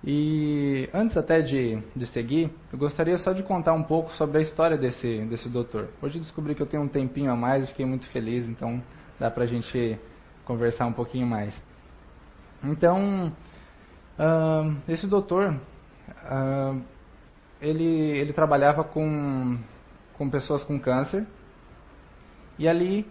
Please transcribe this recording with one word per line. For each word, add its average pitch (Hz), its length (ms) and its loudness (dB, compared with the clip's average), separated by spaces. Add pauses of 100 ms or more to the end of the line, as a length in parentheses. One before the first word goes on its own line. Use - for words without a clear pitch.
E 147 880 0
antes 220 220 2
até 165 240 6
de, 127 360 2 (180)
de 123 120 -4
seguir, 143 460 0 (200)
eu 127 60 -8
gostaria 160 400 2
só 185 140 0
de 190 120 -2
contar 175 280 2
um 160 120 2
pouco 160 300 0
sobre 151 240 2
a - 20 6
história 156 360 2
desse, 120 500 -2
desse 117 220 -6
doutor. 120 400 -4 (120)
Hoje 143 180 -6
eu 165 40 -8
descobri 151 320 -6
que 147 80 -4
eu 143 40 -2
tenho 151 180 -2
um 143 40 -2
tempinho 131 440 0
a 120 40 0
mais 131 280 2
e 131 40 -8
fiquei 131 180 -4
muito 131 240 -4
feliz, 120 380 -4
então 120 340 -6 (360)
dá 120 120 0
pra 123 160 -2
gente 117 520 -2 (460)
conversar 120 420 0
um 117 60 -2
pouquinho 123 340 -4
mais. 107 260 -2 (1120)
Então, 175 680 2 (840)
ahn, 156 600 2 (100)
esse 165 220 -2
doutor, 190 520 2 (640)
ahn, 135 560 -2 (800)
ele, 156 240 0
ele 151 480 2
trabalhava 147 500 4
com, 143 760 -2 (580)
com 143 140 -2
pessoas 143 340 -2
com 143 160 -4
câncer, 139 460 0 (1300)
e 156 100 2
ali 185 420 2